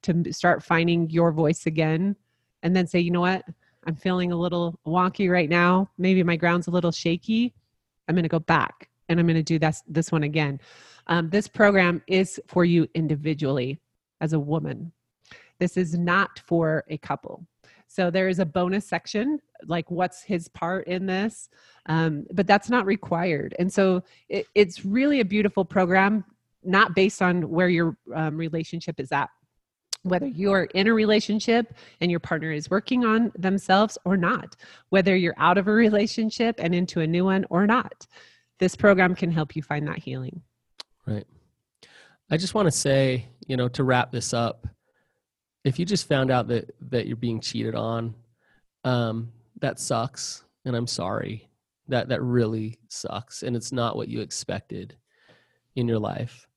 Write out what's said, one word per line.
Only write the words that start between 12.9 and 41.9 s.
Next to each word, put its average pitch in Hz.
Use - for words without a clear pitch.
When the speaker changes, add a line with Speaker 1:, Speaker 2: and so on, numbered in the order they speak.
Speaker 1:
individually 147
as 156
a 156
woman. 147
This 180
is 175
not 175
for 160
a 151
couple. -
So 180
there 185
is 180
a 190
bonus 180
section, 247
like, 170
what's 180
his 175
part 180
in 185
this? 190
Um, 160
but 180
that's 202
not 240
required. 175
And 180
so 190
it, -
it's 202
really 262
a 226
beautiful 202
program, 190
not 185
based 190
on 180
where 180
your, 170
um, 156
relationship 165
is 175
at. 139
Whether 180
you're 196
in 196
a 233
relationship 214
and 175
your 170
partner 160
is 151
working 240
on 226
themselves 190
or 190
not, 185
whether 190
you're 175
out 175
of 196
a 214
relationship 220
and 170
into 175
a 156
new 175
one 190
or 190
not, -
this 185
program 185
can 175
help 156
you 156
find 147
that 165
healing. 131
Speaker 2:
Right. 104